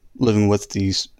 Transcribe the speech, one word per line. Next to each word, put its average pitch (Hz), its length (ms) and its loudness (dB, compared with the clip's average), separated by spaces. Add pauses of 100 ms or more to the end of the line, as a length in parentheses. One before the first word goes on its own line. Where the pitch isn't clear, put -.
(180)
living 107 300 2
with 101 240 0
the, 98 220 -2 (260)